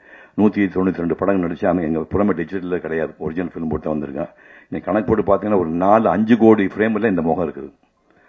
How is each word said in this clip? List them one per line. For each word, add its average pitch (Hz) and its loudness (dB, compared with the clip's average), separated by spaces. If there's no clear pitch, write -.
நூத்தி 101 2
தொண்ணூத்தி 92 0
ரெண்டு 85 -2
படங்கள் 92 0
நடிச்சு, 82 -4
அந்த 90 2
எங்க 80 -2
புறமே 92 0
டிஜிட்டல்ல 90 -4
கிடையாது, 80 -4
ஒரிஜினல் 80 -6
ஃபிலிம் 82 -6
போட்டு 78 -4
தான் 76 -2
வந்திருக்கேன். 71 -6
நீங்க 117 -6
கணக்கு 110 0
போட்டு 101 2
பாத்தீங்கன்னா 101 0
ஒரு 85 0
நாலு, 98 4
அஞ்சு 110 2
கோடி 107 6
ஃப்ரேம்ல 107 0
இந்த 87 0
முகம் 80 -2
இருக்குது, 69 -12